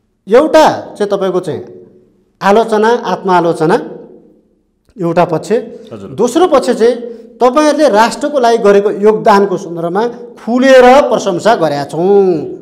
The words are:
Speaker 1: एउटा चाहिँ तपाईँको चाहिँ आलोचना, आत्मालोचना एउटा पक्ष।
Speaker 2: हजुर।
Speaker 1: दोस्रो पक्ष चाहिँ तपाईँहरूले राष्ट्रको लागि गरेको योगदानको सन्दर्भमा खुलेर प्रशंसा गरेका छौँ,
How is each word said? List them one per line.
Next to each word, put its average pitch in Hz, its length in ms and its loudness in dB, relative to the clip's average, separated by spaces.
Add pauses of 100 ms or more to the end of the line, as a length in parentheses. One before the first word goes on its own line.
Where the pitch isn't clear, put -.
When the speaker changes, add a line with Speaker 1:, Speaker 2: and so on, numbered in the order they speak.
(300)
Speaker 1:
एउटा 294 380 4 (280)
चाहिँ 202 120 -4
तपाईँको 185 320 -2
चाहिँ 139 220 -8 (800)
आलोचना, 214 480 2
आत्मालोचना 175 840 0 (1300)
एउटा 170 240 0
पक्ष। 165 260 -6
Speaker 2:
हजुर। 123 580 -8
Speaker 1:
दोस्रो 240 380 0
पक्ष 269 220 2
चाहिँ 233 260 0 (460)
तपाईँहरूले 294 480 2
राष्ट्रको 233 500 0
लागि 233 180 2
गरेको 202 340 2
योगदानको 202 680 0
सन्दर्भमा 170 500 -6 (380)
खुलेर 254 560 4
प्रशंसा 214 540 -2
गरेका 143 280 -2
छौँ, 175 600 0 (160)